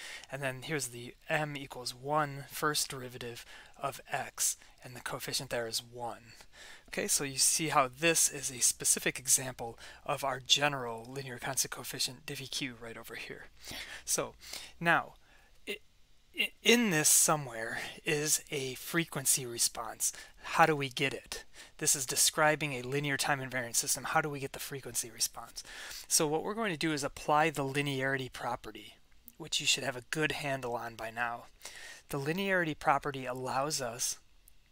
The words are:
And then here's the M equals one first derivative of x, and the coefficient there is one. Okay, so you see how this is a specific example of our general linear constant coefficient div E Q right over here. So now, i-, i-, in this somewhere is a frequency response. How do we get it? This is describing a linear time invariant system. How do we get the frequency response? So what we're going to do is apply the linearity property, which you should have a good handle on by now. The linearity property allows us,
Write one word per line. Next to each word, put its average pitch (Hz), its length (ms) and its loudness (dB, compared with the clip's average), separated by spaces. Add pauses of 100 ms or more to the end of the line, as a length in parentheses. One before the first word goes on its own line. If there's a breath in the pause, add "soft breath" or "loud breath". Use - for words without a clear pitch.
(320 loud breath)
And 139 100 -6
then 131 220 -4
here's 143 240 -2
the 120 260 -10 (160)
M 151 280 0
equals 131 360 -8
one 139 560 0
first - 400 0
derivative 123 560 -8 (320 loud breath)
of 135 240 -4 (100)
x, - 460 0 (260 loud breath)
and 127 120 -14
the 120 60 -12
coefficient 131 480 -4
there 120 180 0
is 113 160 -2
one. 117 500 -8 (540 loud breath)
Okay, - 200 -2
so - 160 2
you 135 140 -4
see - 320 4
how 139 200 6
this 156 400 4
is 139 200 -4
a 127 100 -8
specific - 600 2
example 127 580 0 (280 loud breath)
of 143 180 -2
our 135 160 0
general 127 680 2
linear 131 300 -8
constant - 340 -2
coefficient 127 540 -4
div 139 160 -8
E 131 60 -10
Q 127 340 -4
right 113 160 -10
over 117 180 -12
here. - 320 -10 (580 loud breath)
So - 300 0 (440 loud breath)
now, 165 360 4 (520 soft breath)
i-, 208 100 -6 (640)
i-, 208 120 0 (120)
in 226 280 6
this 151 180 4
somewhere 123 680 4 (260 loud breath)
is 151 360 2 (100)
a 131 240 -4
frequency 147 680 0
response. 117 680 -2 (300 loud breath)
How - 240 6
do 156 80 4
we 139 140 -2
get 131 240 0
it? - 300 -10 (360 loud breath)
This 156 160 4
is 135 100 -2
describing 151 680 4
a 123 100 -4
linear 139 340 0
time 139 240 2
invariant 127 340 -4
system. 131 300 2
How 160 160 4
do 156 80 0
we 143 100 -6
get 135 140 -4
the 151 60 -8
frequency 127 500 -4
response? - 540 -4 (440 loud breath)
So - 200 4
what 156 160 0
we're 214 100 -2
going 208 180 0
to 160 60 -2
do 160 160 0
is 147 100 -2
apply 156 460 4
the 147 160 -2
linearity 135 680 0
property, 110 600 -6 (440)
which 151 220 -2
you 147 60 -2
should 139 180 4
have 127 140 -2
a 123 140 -12
good 156 220 2
handle 135 420 -2
on 117 200 -6
by 110 140 -6
now. 120 360 -4 (640 loud breath)
The 147 100 -2
linearity 170 580 2
property 147 480 2
allows 131 560 -2
us, 120 380 -4 (520)